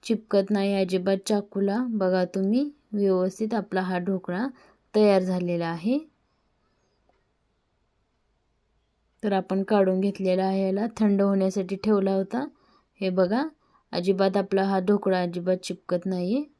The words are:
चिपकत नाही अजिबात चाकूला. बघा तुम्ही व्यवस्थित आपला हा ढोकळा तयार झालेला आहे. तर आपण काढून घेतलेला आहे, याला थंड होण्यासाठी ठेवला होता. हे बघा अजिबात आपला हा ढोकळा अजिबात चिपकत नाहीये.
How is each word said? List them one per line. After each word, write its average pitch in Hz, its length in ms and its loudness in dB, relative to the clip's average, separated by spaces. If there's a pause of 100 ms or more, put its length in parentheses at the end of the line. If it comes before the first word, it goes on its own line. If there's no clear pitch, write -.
चिपकत 202 460 0
नाही 202 240 0
अजिबात 190 420 0 (120)
चाकूला. 202 480 -2 (140)
बघा 185 340 2 (100)
तुम्ही 220 360 0 (220)
व्यवस्थित 196 600 0
आपला 185 260 -2
हा 185 180 -2
ढोकळा 185 480 -4 (480)
तयार 202 280 4
झालेला 175 440 -2
आहे. 170 320 -2 (3250)
तर 208 100 0
आपण 190 300 0
काढून 190 380 2
घेतलेला 190 440 0
आहे, 190 200 0
याला 196 220 0 (100)
थंड 202 260 4
होण्यासाठी 190 600 0
ठेवला 196 300 2
होता. 196 300 -2 (560)
हे 190 100 -2
बघा 190 320 2 (500)
अजिबात 190 440 2
आपला 196 280 0
हा 196 160 0
ढोकळा 190 420 0
अजिबात 180 420 -2
चिपकत 175 420 -6
नाहीये. 190 360 -2 (180)